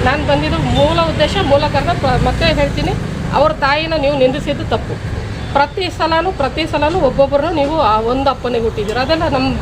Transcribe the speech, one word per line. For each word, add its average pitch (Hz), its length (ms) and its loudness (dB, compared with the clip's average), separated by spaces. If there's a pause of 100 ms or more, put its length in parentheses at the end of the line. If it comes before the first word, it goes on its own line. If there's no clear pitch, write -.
ನಾನು 277 220 0
ಬಂದಿದ್ದು 294 300 0
ಮೂಲ 302 440 2
ಉದ್ದೇಶ, 302 340 0 (100)
ಮೂಲ 285 220 4
ಕಾರಣ 285 240 0
ಪ-, 254 360 0
ಮತ್ತೆ 254 180 0
ಹೇಳ್ತೀನಿ, 302 460 0 (420)
ಅವ್ರ 311 180 4
ತಾಯಿನ 302 460 0
ನೀವು 285 200 0
ನಿಂದಿಸಿದ್ದು 269 460 0
ತಪ್ಪು. - 300 -4 (600)
ಪ್ರತಿ 294 360 0
ಸಲನೂ, 330 420 0
ಪ್ರತಿ 277 340 -2
ಸಲನೂ 311 340 0
ಒಬ್ಬೊಬ್ಬರನ್ನು 277 520 2
ನೀವು 302 300 0
ಆ 220 180 4
ಒಂದು 262 300 0
ಅಪ್ಪನಿಗೆ 247 340 -2
ಹುಟ್ಟಿದ್ದೀರ, 214 340 -2
ಅದೆಲ್ಲ 320 300 0
ನಮ್ಮ 262 340 0